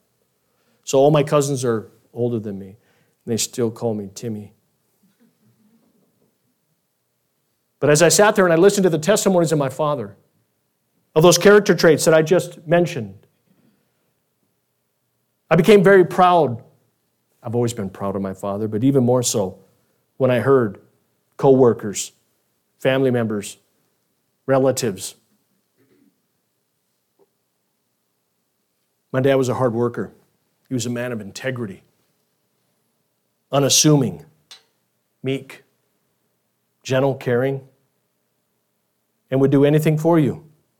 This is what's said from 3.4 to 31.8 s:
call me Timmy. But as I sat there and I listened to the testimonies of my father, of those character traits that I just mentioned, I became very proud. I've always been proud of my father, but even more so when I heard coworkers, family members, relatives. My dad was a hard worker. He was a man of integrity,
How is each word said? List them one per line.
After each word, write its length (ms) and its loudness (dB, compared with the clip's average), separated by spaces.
call 220 -6
me 200 -10
Timmy. 380 -14
But 100 0
as 120 4
I 80 4
sat 260 2
there 80 2
and 100 2
I 40 2
listened 260 2
to 60 2
the 100 -2
testimonies 540 0
of 40 0
my 120 -4
father, 480 -6
of 80 4
those 160 6
character 340 6
traits 320 2
that 80 4
I 80 4
just 460 -2
mentioned, 480 -2
I 60 2
became 280 6
very 220 6
proud. 560 0
I've 140 -8
always 180 -2
been 160 -10
proud 260 -10
of 60 -8
my 120 -8
father, 340 -8
but 160 -6
even 200 2
more 200 0
so 340 -6
when 120 0
I 100 -2
heard 400 0
coworkers, 760 2
family 320 -2
members, 480 -6
relatives. 680 -2
My 80 -4
dad 160 2
was 140 0
a 60 -4
hard 180 -2
worker. 380 -4
He 80 -8
was 100 -6
a 60 -8
man 200 -8
of 100 -10
integrity, 640 -12